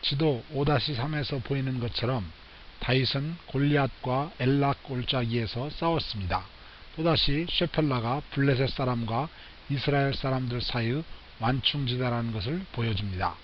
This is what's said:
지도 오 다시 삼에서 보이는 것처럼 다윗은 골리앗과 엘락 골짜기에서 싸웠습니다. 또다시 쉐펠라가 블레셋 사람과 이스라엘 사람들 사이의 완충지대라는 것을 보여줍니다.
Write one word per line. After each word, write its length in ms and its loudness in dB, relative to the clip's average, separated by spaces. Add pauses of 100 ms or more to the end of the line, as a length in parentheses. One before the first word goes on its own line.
지도 460 2
오 120 0
다시 300 2
삼에서 460 -2
보이는 400 -2
것처럼 440 -2 (540)
다윗은 680 0
골리앗과 920 2
엘락 460 2
골짜기에서 880 -2
싸웠습니다. 760 0 (500)
또다시 560 2
쉐펠라가 800 2
블레셋 400 4
사람과 580 0 (400)
이스라엘 460 2
사람들 460 -2
사이의 420 0 (380)
완충지대라는 920 0
것을 400 -2
보여줍니다. 720 0